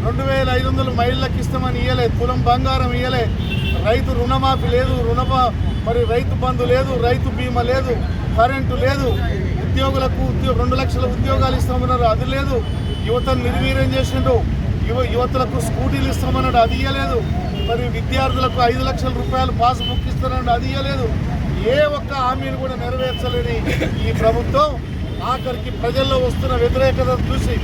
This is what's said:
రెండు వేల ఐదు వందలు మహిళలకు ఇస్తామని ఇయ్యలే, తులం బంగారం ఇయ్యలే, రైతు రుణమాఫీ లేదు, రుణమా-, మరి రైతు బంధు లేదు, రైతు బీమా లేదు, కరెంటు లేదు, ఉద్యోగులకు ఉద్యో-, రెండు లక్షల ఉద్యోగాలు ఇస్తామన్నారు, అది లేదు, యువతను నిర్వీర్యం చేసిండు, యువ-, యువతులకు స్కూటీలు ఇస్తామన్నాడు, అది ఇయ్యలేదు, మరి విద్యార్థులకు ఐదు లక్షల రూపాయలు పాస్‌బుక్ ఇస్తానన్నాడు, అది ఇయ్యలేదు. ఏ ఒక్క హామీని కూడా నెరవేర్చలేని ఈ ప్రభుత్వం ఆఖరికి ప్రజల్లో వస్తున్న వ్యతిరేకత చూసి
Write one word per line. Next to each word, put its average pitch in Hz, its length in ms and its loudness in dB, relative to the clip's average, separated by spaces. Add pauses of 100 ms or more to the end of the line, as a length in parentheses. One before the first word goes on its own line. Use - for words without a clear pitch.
రెండు 247 220 0
వేల 269 280 0
ఐదు 247 140 0
వందలు 262 300 0
మహిళలకు 247 420 0
ఇస్తామని 254 400 -2
ఇయ్యలే, 247 240 2 (140)
తులం 254 260 0
బంగారం 254 500 2
ఇయ్యలే, 247 280 0 (640)
రైతు 254 340 2
రుణమాఫీ 262 500 2
లేదు, 254 260 2 (100)
రుణమా-, 247 480 2 (320)
మరి 233 160 0 (100)
రైతు - 320 0
బంధు 254 300 0
లేదు, 262 200 2 (120)
రైతు 240 320 2
బీమా 240 340 0
లేదు, 254 240 0 (420)
కరెంటు 254 460 2
లేదు, 262 260 0 (560)
ఉద్యోగులకు - 640 0
ఉద్యో-, - 300 0
రెండు 247 220 2
లక్షల - 340 0
ఉద్యోగాలు - 460 2
ఇస్తామన్నారు, - 520 0
అది - 220 0
లేదు, 175 220 0 (520)
యువతను 247 400 0
నిర్వీర్యం 262 480 2
చేసిండు, 254 400 2 (500)
యువ-, 262 280 0
యువతులకు 247 520 0
స్కూటీలు 269 460 0
ఇస్తామన్నాడు, 254 520 2
అది - 140 0
ఇయ్యలేదు, 269 400 0 (480)
మరి 240 220 -2
విద్యార్థులకు 262 720 0 (100)
ఐదు 254 140 -2
లక్షల 262 300 -2
రూపాయలు 247 440 0
పాస్‌బుక్ 247 500 0
ఇస్తానన్నాడు, 247 480 -2
అది 247 140 -2
ఇయ్యలేదు. 247 360 -2 (600)
ఏ 262 120 2 (120)
ఒక్క 277 240 -4
హామీని 262 420 -2
కూడా 262 200 -4
నెరవేర్చలేని 247 800 -2 (480)
ఈ - 100 0
ప్రభుత్వం 240 560 2 (540)
ఆఖరికి 247 520 -4
ప్రజల్లో 262 420 0
వస్తున్న 254 380 0
వ్యతిరేకత 254 680 2
చూసి 254 400 0